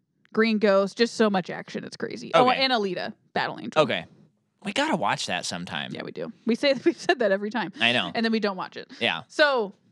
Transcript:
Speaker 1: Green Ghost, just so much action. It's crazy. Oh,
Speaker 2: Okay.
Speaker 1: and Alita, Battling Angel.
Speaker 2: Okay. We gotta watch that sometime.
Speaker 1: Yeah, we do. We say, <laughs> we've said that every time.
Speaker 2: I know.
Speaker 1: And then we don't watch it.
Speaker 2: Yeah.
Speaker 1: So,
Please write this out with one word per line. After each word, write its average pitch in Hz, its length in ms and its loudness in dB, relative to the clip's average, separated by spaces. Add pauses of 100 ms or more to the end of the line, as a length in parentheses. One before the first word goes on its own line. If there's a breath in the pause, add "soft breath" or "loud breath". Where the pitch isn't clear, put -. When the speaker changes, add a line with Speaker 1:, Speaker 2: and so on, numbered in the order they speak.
(340)
Speaker 1:
Green 220 260 2
Ghost, 196 380 4
just 233 180 2
so 220 140 4
much 190 200 -2
action. 175 340 -10
It's - 140 -14
crazy. - 360 -10
Oh, 247 160 8
Speaker 2:
Okay. 254 140 2
Speaker 1:
and 262 100 0
Alita, 202 400 -2 (200)
Battling 143 320 -2
Angel. 151 180 4
Speaker 2:
Okay. 101 220 -2 (580)
We 202 100 -6
gotta 285 220 0
watch 127 300 0
that 90 200 -4
sometime. 87 460 -8
Speaker 1:
Yeah, - 120 -10
we - 80 -12
do. 82 200 -10 (140)
We 226 100 2
say, 277 240 2
<laughs> - 60 -2
we've 330 140 2
said 339 200 0
that 214 120 2
every 202 180 -2
time. 208 320 -6
Speaker 2:
I 120 120 4
know. 117 200 0
Speaker 1:
And 233 100 -2
then 226 80 0
we 226 80 0
don't 202 180 -4
watch - 200 -10
it. - 220 -16
Speaker 2:
Yeah. 90 280 -2
Speaker 1:
So, 262 460 2 (180)